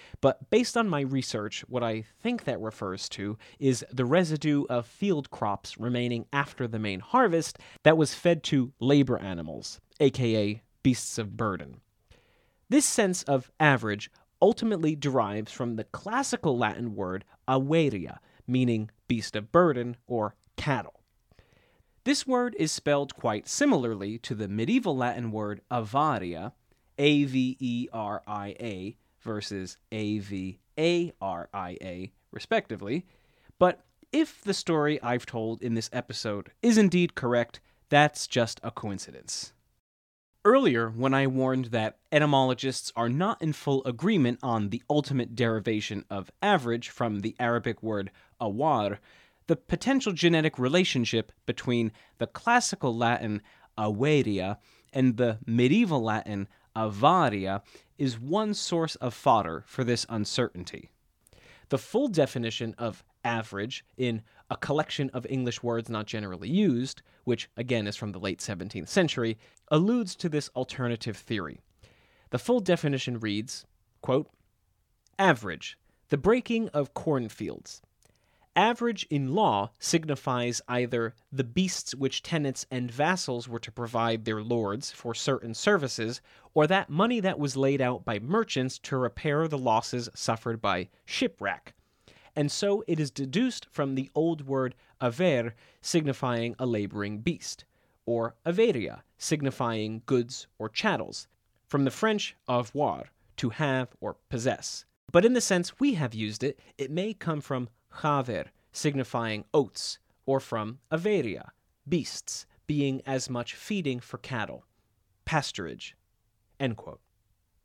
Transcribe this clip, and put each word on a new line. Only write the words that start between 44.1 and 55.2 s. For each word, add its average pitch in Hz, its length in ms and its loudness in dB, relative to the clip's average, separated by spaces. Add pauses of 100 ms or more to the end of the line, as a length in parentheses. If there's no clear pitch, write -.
on 110 280 0
the 117 200 -4
ultimate 135 460 0
derivation 110 760 0
of 98 220 -8 (120)
average 123 480 0
from 107 300 -2
the 113 200 -4
Arabic 117 420 0
word 104 300 -4 (280)
awar, 110 580 0 (500)
the 165 80 4
potential 240 560 0
genetic 160 480 2
relationship 127 720 2 (120)
between 120 460 0 (280)
the 117 100 -2
classical 214 680 0
Latin 117 460 0 (340)
averia 107 800 2 (340)
and 127 240 4
the 117 280 2